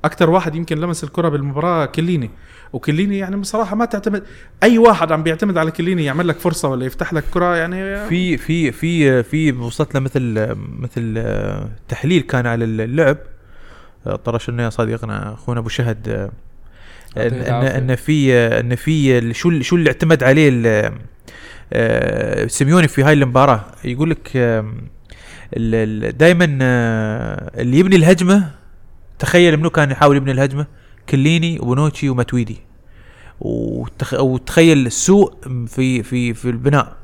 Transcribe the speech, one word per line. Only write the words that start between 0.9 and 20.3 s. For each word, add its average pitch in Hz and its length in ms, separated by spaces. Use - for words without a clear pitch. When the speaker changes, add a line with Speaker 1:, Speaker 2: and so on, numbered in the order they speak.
Speaker 1:
الكرة 165 260
بالمباراة 147 560
كليني، 160 440
وكليني 185 440
يعني 190 180
بصراحة 202 400
ما 233 100
تعتمد، 202 380
أي 226 140
واحد 196 340
عم 156 120
بيعتمد 165 340
على 160 140
كليني 170 340
يعمل 151 220
لك 156 120
فرصة - 300
ولا 127 160
يفتح 147 280
لك 151 100
كرة 175 220
يعني. 190 540
Speaker 2:
في، 175 280
في، 160 340
في، 143 520
في 156 280
وصلت 123 420
له 143 60
مثل، 117 560
مثل، 117 380
آه، 104 520
تحليل 151 340
كان 123 260
على 117 180
اللعب، 123 520
آه، 98 80
طرش 117 340
لنا 120 140
يا 117 60
صديقنا 110 640
أخونا 120 260
أبو 113 100
شهد، 113 400
آه، 104 220
Speaker 3:
يعطيه 117 220
Speaker 2:
إن، 127 40
إن، - 60
Speaker 3:
العافية. 127 300
Speaker 2:
إن 127 180
في، 139 380
آه، 117 260
إن 120 160
في 139 420
ال-، 117 180
شو - 140
ال-، 151 160
شو 180 100
اللي 160 140
اعتمد 156 340
عليه 143 300